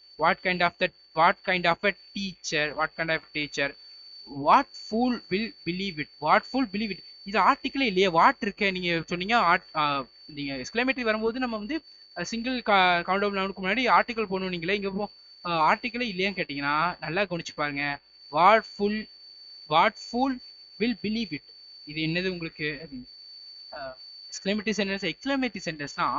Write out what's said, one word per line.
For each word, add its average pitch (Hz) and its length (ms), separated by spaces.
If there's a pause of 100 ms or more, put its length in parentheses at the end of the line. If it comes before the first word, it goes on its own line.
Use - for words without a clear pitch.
(220)
what 180 140 (100)
kind 180 200
of 175 160
the, 180 60 (320)
what 185 180 (100)
kind 180 240
of 165 60 (120)
a 190 40 (200)
teacher, 170 520 (120)
what 156 200
kind 165 180
of 151 120
a - 100
teacher, 143 320 (760)
what 240 220 (200)
fool 240 260 (180)
will 214 160 (200)
believe 180 360
it, - 60 (160)
what 190 160 (100)
fool 262 220
believe 208 220
it. - 60 (260)
இது 208 100 (100)
ஆர்டிகிளே 269 420
இல்லையே, 185 180 (100)
what 240 260
இருக்கே. 202 320
நீங்க 180 140 (200)
சொன்னீங்க 190 260 (160)
art-, 180 180 (100)
ஆ, - 20 (540)
நீங்க 143 160 (100)
எக்ஸ்க்ளமேட்டரி 247 460
வரும்போது 220 360
நம்ம 226 180
வந்து, 254 140 (400)
அ, 175 140
சிங்கிள் 233 260 (140)
க-, 180 380
கவுண்டபிள் 202 300
நவுனுக்கு 190 260
முன்னாடி 220 180 (140)
ஆர்டிகிள் 220 360
போடணும். 190 220
நீங்களே 175 260
இங்க 196 160
போ-, 208 140 (360)
ஆ, 175 40 (180)
ஆர்டிகிளே 233 440
இல்லையான்னு 190 280
கேட்டீங்கன்னா 143 340 (300)
நல்லா 165 260
கவனிச்சு 170 300
பாருங்க. 147 240 (520)
What 202 280 (120)
fool, 208 200 (800)
what 196 200 (140)
fool 262 240 (480)
will 233 140 (100)
believe 220 340
it. - 80 (440)
இது 156 180
என்னது 185 260
உங்களுக்கு? 160 340 (1040)
ஆ, 156 40 (540)
எக்ஸ்க்ளமேட்டரி 208 480
சென்டென்ஸ், 196 320
எக்ஸ்க்ளமேட்டரி 262 560
சென்டென்ஸ்னா 151 380 (120)